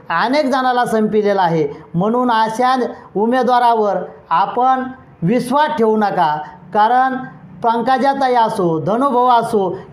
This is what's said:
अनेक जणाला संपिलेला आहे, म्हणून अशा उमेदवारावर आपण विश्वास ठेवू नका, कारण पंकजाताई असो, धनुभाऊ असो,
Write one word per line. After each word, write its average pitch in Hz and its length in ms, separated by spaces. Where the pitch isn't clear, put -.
अनेक 240 360
जणाला 254 380
संपिलेला 208 580
आहे, 165 260
म्हणून 233 360
अशा 226 460
उमेदवारावर 233 800
आपण 247 520
विश्वास 247 560
ठेवू 220 180
नका, 180 400
कारण 247 400
पंकजाताई 254 720
असो, 180 460
धनुभाऊ 247 480
असो, 220 500